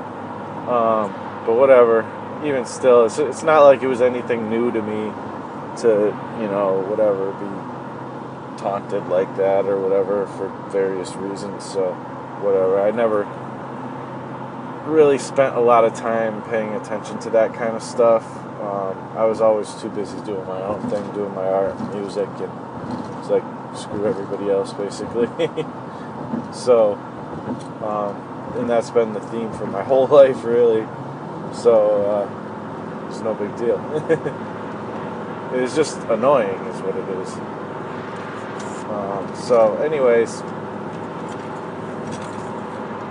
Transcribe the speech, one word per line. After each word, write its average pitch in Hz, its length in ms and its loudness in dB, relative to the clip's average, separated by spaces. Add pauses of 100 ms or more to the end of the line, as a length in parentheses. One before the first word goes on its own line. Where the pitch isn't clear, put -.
(680)
Um, 113 460 2 (320)
but 113 100 4
whatever, 120 500 8 (400)
even 135 200 -2
still, 120 400 6
it's, 110 140 0
it's 127 240 -2
not 156 200 8
like 135 180 10
it 131 60 0
was 123 140 0
anything 120 480 2
new 117 220 2
to 113 100 0
me 107 300 -4 (720)
to, 104 340 4 (240)
you 110 80 -2
know, 98 400 0
whatever, 101 460 0
be - 1200 -10
taunted 98 520 -4
like 92 280 2
that 98 280 4
or 98 160 0
whatever 98 460 2
for 98 200 -6 (220)
various 95 480 -2
reasons, 98 480 -8
so 92 280 -2 (480)
whatever. 95 380 4
I 104 120 4
never 107 340 2 (1600)
really 147 280 6
spent - 380 0
a 123 40 2
lot 117 240 8
of 113 100 4
time 113 500 -2
paying 107 320 -2
attention 104 440 -6
to 117 120 -8
that 110 220 4
kind 113 220 -4
of 110 80 -6
stuff. 117 420 4 (360)
Um, 98 360 -4 (200)
I 110 80 2
was 110 160 2
always 107 340 4
too 110 140 -8
busy 95 320 -6
doing 95 240 -6
my 92 160 -6
own 98 280 -4
thing, 104 140 -2 (100)
doing 101 220 -4
my 95 120 -2
art 95 300 2
and 95 180 -6
music, 98 420 -4
and 92 140 -6 (680)
it's - 100 -8
like, 98 140 4 (320)
screw 104 320 -4
everybody 98 420 -2
else, 98 240 0
basically. 107 540 -2 (220)
<laughs> 156 160 -6 (880)
So, 113 400 6 (880)
um, 104 760 -6
and 120 100 -2
that's 117 220 2
been 113 220 2
the 101 60 -4
theme 113 340 -6
for 107 120 -6
my 98 180 -4
<laughs> 123 80 -4
whole 131 160 6
life, 135 360 8
really. 117 420 4 (680)
So, 107 520 6
uh, - 1040 -4
it's - 120 -8
no 110 120 -2
big 101 240 -4
deal. 110 220 2 (1700)
<laughs> - 20 -
It's 127 200 0
just 151 220 2 (120)
annoying 117 400 4 (180)
is 90 140 -8
what 95 140 -4
it 95 140 -6 (120)
is. 92 120 -8 (1600)
Um, 98 460 -4
so, 110 480 4
anyways. 123 580 2 (2750)